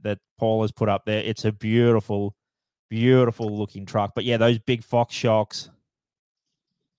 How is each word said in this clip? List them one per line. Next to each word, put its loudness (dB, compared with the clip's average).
that -4
Paul 0
has -2
put -2
up -2
there, -2
it's -6
a 0
beautiful, 0
beautiful 2
looking -8
truck. -4
But -4
yeah, 0
those 4
big -4
Fox -2
shocks. -2